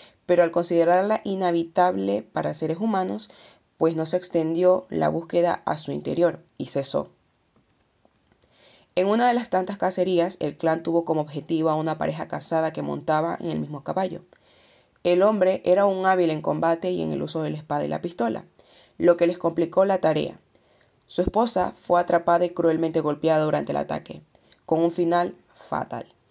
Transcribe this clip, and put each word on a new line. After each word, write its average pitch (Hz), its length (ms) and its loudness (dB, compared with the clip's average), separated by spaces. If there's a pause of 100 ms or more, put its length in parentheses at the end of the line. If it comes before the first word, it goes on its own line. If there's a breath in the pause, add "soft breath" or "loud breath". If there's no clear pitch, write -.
(260 loud breath)
pero 175 160 6
al 165 80 2
considerarla 175 720 2
inhabitable 190 1000 0
para 151 320 -4
seres 160 240 -4
humanos, 202 520 -2 (480 loud breath)
pues 165 160 2
no 160 120 -2
se 180 100 -2
extendió 175 760 2
la 156 180 0
búsqueda 170 580 0
a 156 100 0
su 143 160 -8
interior 147 500 -2 (160)
y 135 80 -8
cesó. - 440 -4 (1900 soft breath)
En 185 120 2
una 233 200 2
de 240 60 4
las 240 160 -4
tantas 190 280 -2
cacerías, 185 640 0
el 147 160 -4
clan 165 260 0
tuvo 165 220 2
como 156 180 0
objetivo 156 480 -2
a 156 60 2
una 156 200 -2
pareja 156 320 -4
casada 160 440 -2
que 151 100 -8
montaba 151 580 -2
en 170 80 -6
el 156 120 -4
mismo 147 220 -8
caballo. 170 400 -6 (840 soft breath)
El 175 180 4
hombre 202 420 4
era 196 220 4
un 190 180 0
hábil 185 260 4
en 156 120 -4
combate 165 480 0
y 175 100 -2
en 156 120 -4
el 143 100 -4
uso 156 200 -6
de 151 80 -4
la 156 60 -6
espada 147 280 -4
y 147 40 -4
la 156 140 -6
pistola, 180 420 -6 (540 soft breath)
lo 170 180 6
que 170 100 2
les 175 120 -2
complicó 165 460 0
la 190 160 0
tarea. 151 380 0 (680 soft breath)
Su - 160 -2
esposa 202 500 0
fue - 280 0
atrapada 170 440 2
y 175 60 -2
cruelmente 165 500 0
golpeada 156 440 0
durante 147 280 -2
el 143 60 -2
ataque, 151 440 -8 (440 soft breath)
con 160 140 0
un 170 100 2
final 175 440 0 (200)
fatal. - 520 -8 (240)